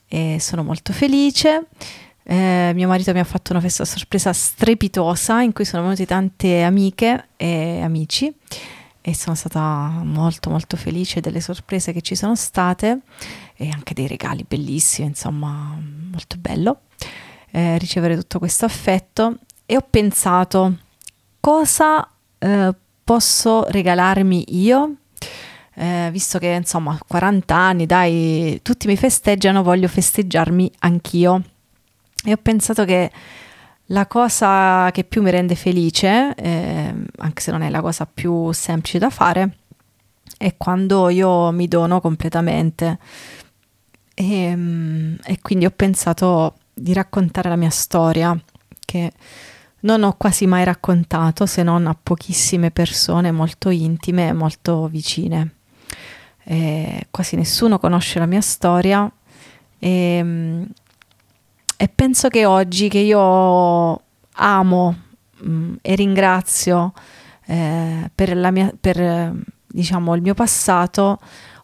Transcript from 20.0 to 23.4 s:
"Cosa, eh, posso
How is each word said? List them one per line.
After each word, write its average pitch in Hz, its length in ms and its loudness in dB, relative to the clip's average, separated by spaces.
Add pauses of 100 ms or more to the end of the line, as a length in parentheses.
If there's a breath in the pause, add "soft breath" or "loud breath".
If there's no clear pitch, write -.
"Cosa, 311 640 2 (340)
eh, 190 360 2 (300)
posso 226 640 2